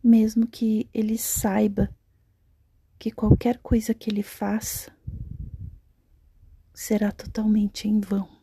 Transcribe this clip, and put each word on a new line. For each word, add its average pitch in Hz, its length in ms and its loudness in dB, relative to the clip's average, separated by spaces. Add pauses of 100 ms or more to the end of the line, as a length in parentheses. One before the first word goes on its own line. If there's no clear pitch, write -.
mesmo 226 460 6
que 220 460 -2
ele 220 240 -2
saiba 202 760 0 (1040)
que - 140 -6
qualquer 240 460 2
coisa 226 360 0
que - 160 -6
ele 208 140 -2
faça - 720 -6 (1800)
será 208 380 -2
totalmente 214 760 -2
em 214 100 4
vão. 196 440 -4